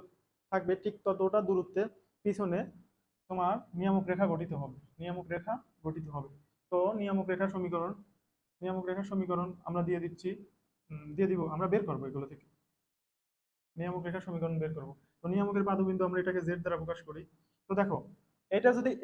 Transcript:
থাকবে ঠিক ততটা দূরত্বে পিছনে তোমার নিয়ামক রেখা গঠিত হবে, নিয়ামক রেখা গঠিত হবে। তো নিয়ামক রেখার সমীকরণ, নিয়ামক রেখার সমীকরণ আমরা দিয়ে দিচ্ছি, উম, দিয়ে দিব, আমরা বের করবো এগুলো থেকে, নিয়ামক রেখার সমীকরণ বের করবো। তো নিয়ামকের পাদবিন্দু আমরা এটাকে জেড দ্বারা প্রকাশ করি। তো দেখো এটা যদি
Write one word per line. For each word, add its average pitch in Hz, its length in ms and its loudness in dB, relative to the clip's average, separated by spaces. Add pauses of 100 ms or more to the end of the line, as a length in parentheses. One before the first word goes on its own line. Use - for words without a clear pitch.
(500)
থাকবে 180 220 0 (100)
ঠিক 208 120 -2 (100)
ততটা 190 360 2
দূরত্বে 185 420 2 (400)
পিছনে 196 360 0 (680)
তোমার 185 260 2 (200)
নিয়ামক 190 320 4
রেখা 180 200 2
গঠিত 170 260 0
হবে, 139 240 -6 (220)
নিয়ামক 175 360 -6
রেখা 180 200 -4 (300)
গঠিত 156 240 -4
হবে। 143 200 -6 (420)
তো 180 80 2 (140)
নিয়ামক 196 360 0
রেখার 185 200 2
সমীকরণ, 180 440 -2 (680)
নিয়ামক 185 260 -4
রেখার 190 240 -2
সমীকরণ 180 380 0 (160)
আমরা 170 180 0
দিয়ে 170 220 0
দিচ্ছি, 175 260 -6 (600)
উম, 151 240 -12
দিয়ে 190 160 4
দিব, 180 100 2 (140)
আমরা 175 140 0
বের 202 200 4
করবো 135 180 -2
এগুলো 139 200 -4
থেকে, 147 200 -18 (1300)
নিয়ামক 175 300 -4
রেখার 180 140 -4
সমীকরণ 165 380 -2
বের 156 160 0
করবো। 135 180 -10 (280)
তো 170 80 -6
নিয়ামকের 202 360 4
পাদবিন্দু 190 400 2
আমরা 180 160 2
এটাকে 185 260 0
জেড 175 140 0
দ্বারা 170 160 0
প্রকাশ 165 220 -4 (100)
করি। 156 140 -12 (480)
তো - 40 0
দেখো 196 240 4 (520)
এটা 226 220 6
যদি 247 180 2 (140)